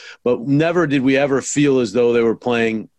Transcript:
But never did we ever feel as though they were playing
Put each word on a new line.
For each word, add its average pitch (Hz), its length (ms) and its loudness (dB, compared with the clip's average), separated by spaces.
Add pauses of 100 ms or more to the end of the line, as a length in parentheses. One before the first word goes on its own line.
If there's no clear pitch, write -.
(240)
But 120 180 0
never 160 460 0
did 139 160 0
we 135 140 2
ever 135 260 0
feel 143 340 0
as 117 160 -2
though 120 200 2
they 117 100 2
were 113 120 0
playing 113 640 -4